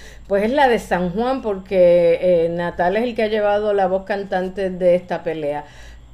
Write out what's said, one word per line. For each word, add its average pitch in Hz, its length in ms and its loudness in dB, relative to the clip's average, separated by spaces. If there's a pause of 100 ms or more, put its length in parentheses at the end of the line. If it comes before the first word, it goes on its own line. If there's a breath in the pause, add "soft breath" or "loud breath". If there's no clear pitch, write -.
(280 loud breath)
pues 196 160 0
es 220 80 0
la 285 160 4
de 233 100 2
San 180 320 -2
Juan, 240 320 -4
porque, 180 800 4
eh, 170 280 2
Natal 175 480 -2
es 226 60 0
el 247 120 -6
que 226 80 -2
ha 214 60 -2
llevado 208 440 0
la 196 140 2
voz 190 160 -2
cantante 190 640 -4
de 180 240 2
esta 180 300 -2
pelea, 147 420 -6 (480 loud breath)